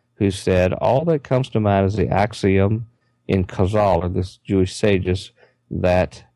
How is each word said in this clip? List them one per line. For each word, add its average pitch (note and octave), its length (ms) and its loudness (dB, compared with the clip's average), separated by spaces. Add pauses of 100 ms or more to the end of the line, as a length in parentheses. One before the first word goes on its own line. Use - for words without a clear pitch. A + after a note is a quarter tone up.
(160)
who G2+ 140 0
said, F#2 440 0
"All B2+ 320 0
that D#3+ 180 0
comes B2+ 260 -2
to A2+ 100 0
mind G2 260 2
is G2 100 -2
the F#2 120 0
axiom G2+ 760 0 (400)
in F#2+ 180 0
Chazal, G2 600 0
or F2+ 40 -2
this F2+ 300 -6
Jewish F#2+ 360 -2
sages, F#2 560 -2 (400)
that F2+ 540 -2 (120)